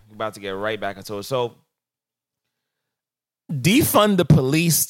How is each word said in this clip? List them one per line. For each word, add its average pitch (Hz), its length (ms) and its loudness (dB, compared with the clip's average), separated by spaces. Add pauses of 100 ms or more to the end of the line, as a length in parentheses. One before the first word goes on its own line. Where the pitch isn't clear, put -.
we're 107 80 -20
about 107 200 -6
to 107 40 -18
get 98 120 -6
right 104 280 -4
back 98 160 -6
into 101 220 -10
it. 101 60 -8
So, 120 320 -4 (2000)
defund 202 680 2
the - 80 2
police 156 640 2